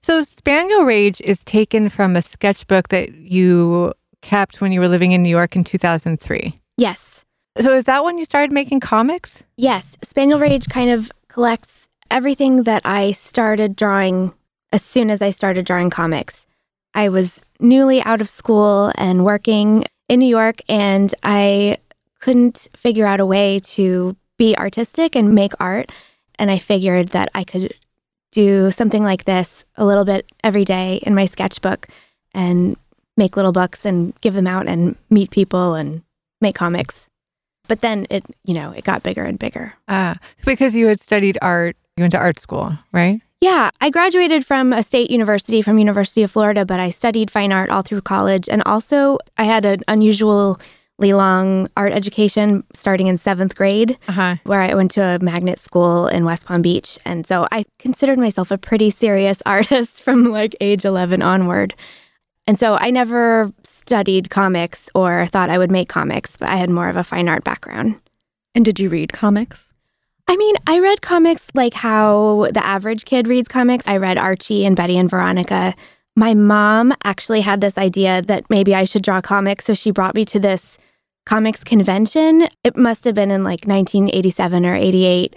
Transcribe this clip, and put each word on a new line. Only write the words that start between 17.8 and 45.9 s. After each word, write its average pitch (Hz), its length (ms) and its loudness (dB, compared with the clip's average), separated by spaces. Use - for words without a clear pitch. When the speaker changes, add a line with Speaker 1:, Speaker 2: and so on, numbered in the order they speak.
Speaker 2:
out 220 200 -2
of 208 80 -6
school 208 680 2
and 185 280 0
working 208 640 2
in 247 100 4
New 262 60 4
York, 226 420 0
and 196 540 0
I 202 560 0
couldn't 240 540 0
figure 220 300 0
out 196 140 0
a 196 80 2
way 196 320 0
to 185 400 -2
be 220 180 4
artistic 233 580 -4
and 220 200 4
make 196 240 2
art. 190 320 -4
And 208 100 0
I 190 80 0
figured 185 520 0
that 180 260 -2
I 185 80 -4
could 185 280 -6
do 196 400 2
something 214 320 0
like 190 220 -2
this 185 400 -4
a - 80 -2
little 202 220 2
bit 196 200 -2
every 202 220 2
day 185 400 -2
in 208 100 0
my 196 120 2
sketchbook - 640 -6
and 180 440 0
make 185 180 0
little 190 160 2
books 180 320 -2
and 180 380 -2
give 196 140 -2
them 185 120 0
out 185 200 -4
and 175 280 -2
meet 202 220 2
people 180 440 0
and 156 260 -8
make 202 160 -2
comics. 175 540 -6
But 220 140 -4
then 214 280 -4
it, 196 140 -6
you 185 80 -4
know, 151 180 -8
it - 140 -12
got - 180 -4
bigger - 220 -6
and 196 120 -6
bigger. - 360 -10
Speaker 1:
Ah, 185 280 -4
because 262 320 0
you 226 100 4
had 208 140 0
studied 196 400 0
art, 170 340 -2
you 170 60 0
went 175 100 2
to 185 60 0
art 170 200 -2
school, - 320 -8
right? 180 280 0
Speaker 2:
Yeah, 339 280 2
I 294 80 2
graduated 339 560 2
from 262 260 0
a 233 100 0
state 240 300 0
university, 220 500 0
from 208 160 2
University 208 460 2